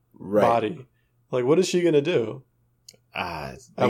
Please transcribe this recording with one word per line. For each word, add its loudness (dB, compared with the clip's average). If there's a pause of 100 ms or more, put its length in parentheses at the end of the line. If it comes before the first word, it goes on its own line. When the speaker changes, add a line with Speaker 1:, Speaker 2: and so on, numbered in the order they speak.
(140)
Speaker 1:
Right. 0
Speaker 2:
body." 0 (460)
Like, -2
what 4
is 0
she 0
gonna 4
do? -2 (720)
Speaker 3:
Uh, -8 (220)
Speaker 2:
I, 0